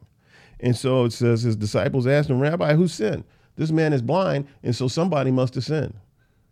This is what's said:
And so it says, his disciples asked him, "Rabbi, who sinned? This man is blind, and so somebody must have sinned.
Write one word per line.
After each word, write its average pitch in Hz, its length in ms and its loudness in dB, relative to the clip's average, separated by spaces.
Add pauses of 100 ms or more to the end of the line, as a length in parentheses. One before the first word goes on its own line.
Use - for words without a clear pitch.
(600)
And 120 160 0
so 127 300 2
it 117 60 -2
says, 117 300 2
his 110 140 0
disciples 120 500 -2
asked 147 220 2
him, 127 100 0
"Rabbi, 151 360 2
who 175 120 4
sinned? 170 380 -4 (320)
This 160 160 -4
man 160 200 2
is 131 100 2
blind, 143 440 -2 (160)
and 117 140 -2
so 127 120 -2
somebody 151 420 0
must 127 240 0
have 127 100 -6
sinned. 147 300 -4 (580)